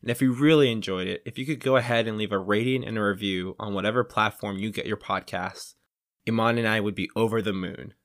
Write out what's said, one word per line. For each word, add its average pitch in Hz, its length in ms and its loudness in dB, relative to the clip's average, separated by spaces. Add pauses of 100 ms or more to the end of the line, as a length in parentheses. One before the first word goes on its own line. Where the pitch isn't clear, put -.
And - 80 -8
if 117 120 0
you 131 100 6
really 143 400 6
enjoyed 95 360 -2
it, 92 180 -6
if 110 120 -12
you 131 80 -8
could 143 140 -4
go 131 160 2
ahead 120 320 2
and 110 100 -4
leave 104 140 -2
a 101 80 2
rating 113 460 0
and 110 120 -6
a 107 60 0
review 95 560 -2
on 104 140 -6
whatever 107 320 0
platform 104 520 -2
you 104 140 -4
get - 140 -6
your 104 120 -4
podcasts, - 760 -6 (520)
Iman 113 300 2
and 117 100 0
I 110 120 2
would 101 160 -2
be 90 220 -4
over 113 240 2
the 101 120 -2
moon. 90 400 -8 (120)